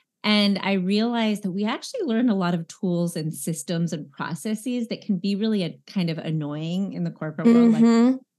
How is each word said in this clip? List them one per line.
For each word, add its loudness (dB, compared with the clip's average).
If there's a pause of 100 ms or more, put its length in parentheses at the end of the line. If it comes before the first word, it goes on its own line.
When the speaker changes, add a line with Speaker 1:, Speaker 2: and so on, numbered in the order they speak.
(240)
Speaker 1:
and 2
I 0
realized 0
that -4
we -4
actually -6
learn 2
a 4
lot 0
of -4
tools -2
and -4
systems -4
and -8
processes -6
that -10
can -2
be -2
really 0
a, -6
kind -2
of -4
annoying -4
in -4
the -6
corporate -4
world, 8
like, 4
Speaker 2:
Mm-hmm. 6 (220)